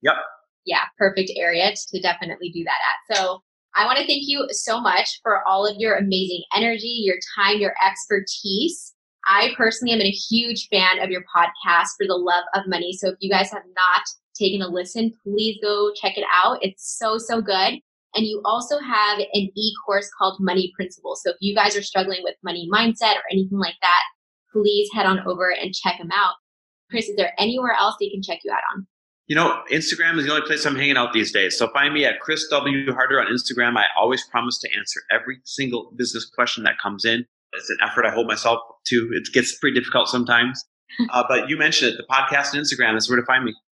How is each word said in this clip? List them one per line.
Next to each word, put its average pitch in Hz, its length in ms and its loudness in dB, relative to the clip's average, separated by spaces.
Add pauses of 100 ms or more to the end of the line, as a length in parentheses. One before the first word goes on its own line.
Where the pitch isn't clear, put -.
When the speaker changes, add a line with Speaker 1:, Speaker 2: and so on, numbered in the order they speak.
Speaker 1:
Yep. 143 140 4 (500)
Speaker 2:
Yeah, - 180 0 (140)
perfect 190 380 2
area 175 360 2 (180)
to 185 120 -8
definitely 175 500 -4
do 170 120 -8
that 147 80 -4 (400)
at. 214 60 0
So 190 240 -2 (340)
I 208 100 2
wanna 269 200 2
thank 285 220 0
you 285 240 -2
so 226 280 -2
much 202 440 0
for 208 240 0
all 190 180 4
of 208 140 0
your 214 180 2
amazing 190 460 0 (120)
energy, 233 480 0
your 185 140 2 (180)
time, 208 240 2
your 196 140 0 (120)
expertise. 202 1080 -2 (320)
I 208 320 4
personally 233 360 2
am 220 80 2
a 196 100 4
huge 233 580 -2
fan 185 300 4
of 190 100 -2
your 180 140 -4 (120)
podcast, 175 520 2 (100)
For 202 100 -2
the 185 80 2
Love 175 280 2 (100)
of 196 140 0
Money. 175 260 -2
So 190 160 -2
if 185 100 -6
you 190 100 -4
guys 190 220 2
have 196 120 -10 (120)
not 185 260 4 (340)
taken 196 260 0
a 185 60 -4
listen, 185 440 -4 (120)
please 208 380 -2
go 208 340 0
check 196 220 -4
it 208 140 -4
out. 190 300 4
It's - 360 -6
so, 220 200 0
so 226 240 -2
good. 202 380 0 (360)
And 214 120 0
you 214 180 -4
also 240 340 0
have 214 400 0
an 202 360 0
e-course 202 640 -2
called 190 220 0
Money 185 360 0
Principles. - 480 -10
So 180 80 0
if 175 80 -6
you 202 160 -2
guys 208 200 4
are 202 60 -2
struggling 190 420 -2
with 175 200 -4
money 170 280 -6
mindset 220 440 4
or - 160 -6
anything 190 260 0
like 175 240 -2
that, 180 220 6 (480)
please 208 420 2
head 208 140 2
on 190 180 2
over 180 260 0
and 185 220 -4
check - 260 -2
'em 170 140 -10
out. 196 220 2 (560)
Chris, 220 180 -4
is 208 60 -6
there 190 240 0
anywhere 233 400 0
else 190 200 2
they 208 100 -2
can 196 120 -8
check 190 220 -8
you - 80 -6
out - 100 -2 (140)
on? 196 100 -10 (420)
Speaker 1:
You 151 100 -2
know, 165 340 2
Instagram 165 480 0
is 147 60 0
the 143 80 0
only 151 120 0
place 151 200 -2
I'm 139 100 0
hanging 139 220 2
out 120 160 2
these 107 180 2
days. 95 260 2
So 117 120 2
find 143 240 2
me 147 120 2
at 113 140 2
Chris 156 300 -4
W 139 440 0
Harder 135 280 2
on 104 60 2
Instagram. 120 500 0
I 104 80 4 (120)
always 120 300 2
promise 120 320 -2
to - 180 -10
answer - 220 -8 (120)
every 123 340 -2
single 120 520 -6
business 120 280 -4
question - 400 -2
that - 120 0
comes 101 280 -6
in. 113 200 0 (280)
It's - 160 -12
an - 120 -4
effort 113 240 0
I 107 60 2
hold 113 160 0
myself 117 320 0 (280)
to. 120 260 0
It - 200 -4
gets - 240 2
pretty 135 220 0
difficult 120 300 0
sometimes. 120 600 0
Speaker 2:
<laughs> - 400 -6
Speaker 1:
Uh, 123 180 2
but 127 220 0
you 151 80 -2
mentioned 139 360 2
it, - 40 -10
the - 60 -12
podcast 139 500 0
and 143 100 -2
Instagram 120 320 2
is 107 140 -2
where 123 100 4
to 120 60 -4
find 127 180 2
me. 110 120 -4 (180)